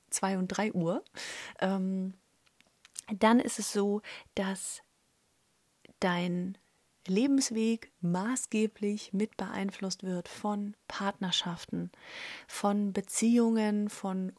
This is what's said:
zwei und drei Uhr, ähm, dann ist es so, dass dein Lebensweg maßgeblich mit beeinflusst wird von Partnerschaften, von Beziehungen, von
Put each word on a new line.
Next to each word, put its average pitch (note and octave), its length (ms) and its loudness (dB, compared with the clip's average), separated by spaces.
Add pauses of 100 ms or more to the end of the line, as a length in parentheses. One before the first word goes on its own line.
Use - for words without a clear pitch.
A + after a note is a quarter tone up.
zwei F#3+ 300 0
und F#3 100 0
drei G#3 240 0
Uhr, F#3 320 0 (560)
ähm, F#3+ 540 0 (1000)
dann A3 280 6
ist - 180 -2
es - 140 -4
so, G3+ 280 2 (340)
dass - 480 -4 (1160)
dein F3+ 580 0 (500)
Lebensweg A3+ 840 2 (100)
maßgeblich G#3 1120 0
mit G#3 240 -2
beeinflusst F#3+ 680 -4
wird F3+ 260 -4
von G#3 480 -4 (100)
Partnerschaften, F3+ 1040 -4 (560)
von G3+ 460 0
Beziehungen, A3 960 4
von F#3+ 500 -4